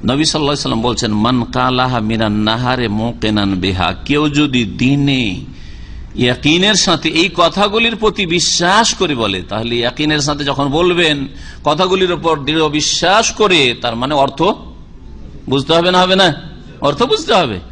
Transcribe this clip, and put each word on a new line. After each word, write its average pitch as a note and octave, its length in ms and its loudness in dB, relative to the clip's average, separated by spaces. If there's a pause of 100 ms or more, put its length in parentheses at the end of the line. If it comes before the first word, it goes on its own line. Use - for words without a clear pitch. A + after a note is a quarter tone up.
নবী C#3 200 2
সাল্লাল্লাহু - 100 0
আলাইহি D3+ 140 0
ওয়াসাল্লাম C3+ 320 -2
বলছেন, A#2 320 0
"মান A#2 320 2
কালাহা B2+ 560 0
মিনান A2 320 0
নাহারে A#2 560 0
মুকিনান G#2+ 680 0
বিহা", F#2 400 0 (100)
কেউ D3 240 2
যদি C#3 360 2
দিনে B2+ 760 0 (760)
ইয়াকিনের D#3+ 580 2
সাথে E3 380 0
এই F#3+ 220 2
কথাগুলির G#3 600 2
প্রতি G#3 300 0
বিশ্বাস F3 680 2
করে E3 200 -2
বলে, G2+ 280 -2
তাহলে A2+ 320 -4
ইয়াকিনের C#3+ 480 0
সাথে D3 220 -2
যখন C#3 240 0
বলবেন, E3+ 480 2 (480)
কথাগুলির F3+ 480 2
উপর D#3+ 220 0 (100)
দৃঢ় D#3 240 2
বিশ্বাস E3+ 640 2
করে, F#3+ 280 2 (200)
তার A#2 160 -4
মানে C3 180 -2
অর্থ C3+ 260 2 (1080)
বুঝতে C#3 260 0
হবে E3+ 160 4
না, F3+ 100 4
হবে F#3 160 4
না? F#3+ 120 6 (520)
অর্থ C#3+ 220 0
বুঝতে F4 320 0
হবে। C3 240 2 (140)